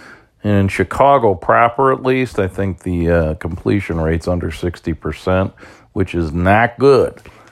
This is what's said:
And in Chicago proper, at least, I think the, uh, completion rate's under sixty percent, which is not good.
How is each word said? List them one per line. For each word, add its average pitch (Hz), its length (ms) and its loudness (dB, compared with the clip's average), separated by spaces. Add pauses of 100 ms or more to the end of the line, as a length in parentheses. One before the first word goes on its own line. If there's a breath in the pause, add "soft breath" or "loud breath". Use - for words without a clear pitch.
(440 loud breath)
And 101 140 2
in 98 80 2
Chicago 120 720 2
proper, 117 560 2
at 131 100 -4
least, 131 380 -2
I 95 80 0
think 95 320 -6
the, 85 300 -2
uh, 80 240 2
completion 85 680 -4
rate's 80 260 -2
under 87 240 -4
sixty 85 420 -8
percent, 92 600 -4 (400 loud breath)
which 92 240 -4
is 80 160 -4
not 101 480 2
good. 127 420 2 (300 loud breath)